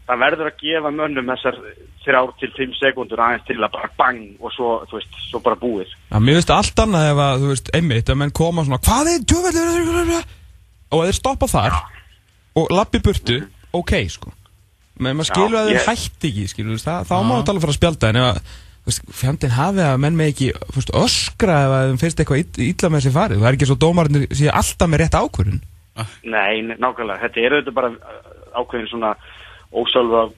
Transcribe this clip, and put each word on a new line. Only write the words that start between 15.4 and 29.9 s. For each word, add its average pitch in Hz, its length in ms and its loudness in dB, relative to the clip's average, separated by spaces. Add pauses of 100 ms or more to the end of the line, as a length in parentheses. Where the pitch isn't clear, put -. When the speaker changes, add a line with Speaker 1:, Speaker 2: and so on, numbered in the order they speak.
Speaker 2:
að 214 80 0
þeir 226 100 2
Speaker 1:
ég - 100 0
Speaker 2:
hætti - 420 -4
ekki, 101 180 -4
skilur, 107 220 -8
þú 113 80 -4
veist, - 120 -8
það, 175 180 -4
þá 180 80 0
Speaker 3:
Já. 190 80 2
Speaker 2:
má 240 120 2
þetta 214 180 0
alveg 170 100 0
fara 151 80 0
að - 80 -2
spjalda, 151 300 2
en 107 60 0
ef 127 100 4
að, 107 140 0 (400)
þú - 100 -8
veist, - 140 -4 (100)
fjandinn 135 420 -2
hafi 185 300 2
að 131 140 2
menn 156 180 2
með 156 160 2
ekki, 131 200 -2
þú - 240 -8
veist, - 160 -4
öskra - 600 2
ef 135 200 4
að 131 100 2
þeim 131 160 0
finnst 165 180 0
eitthvað 143 220 2
ill-, - 240 -4
illa 180 240 0
með 151 160 2
sér 131 100 2
farið. 151 240 2
Það 113 100 4
er 135 100 2
ekki 135 100 4
svo 135 100 4
dómarnir 156 500 4
séu 147 220 2
alltaf - 380 0
með 147 100 2
rétt 160 200 2
ákvörðun. 101 420 -2 (640)
Speaker 1:
Nei, 110 380 0
nei, 113 180 -8
nákvæmlega. 117 420 -4
Þetta 117 220 -4
er 131 100 2
auðvitað 139 220 -2
bara, 127 140 0
uh, - 720 -12
ákveðin 117 300 -6
svona 113 240 -4 (600)
ósjálfráð 113 640 0